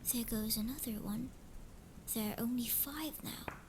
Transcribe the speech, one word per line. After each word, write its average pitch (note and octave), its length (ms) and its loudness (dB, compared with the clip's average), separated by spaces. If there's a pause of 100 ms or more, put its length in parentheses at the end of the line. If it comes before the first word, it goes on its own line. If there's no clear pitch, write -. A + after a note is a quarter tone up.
(100)
There A#3+ 140 2
goes A3 320 2
another A3+ 440 0
one. A3+ 280 0 (840)
There G#3+ 180 2
are - 120 0
only A#3+ 240 4
five D4 460 2 (100)
now. - 300 -4 (160)